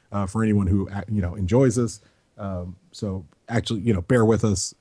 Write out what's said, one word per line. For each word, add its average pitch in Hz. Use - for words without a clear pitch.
Uh, 101
for 113
anyone 104
who, 98
uh, 101
you 107
know, 87
enjoys 110
us. 117
Um, 92
so 95
actually, 113
you 113
know, 90
bear 120
with 110
us 101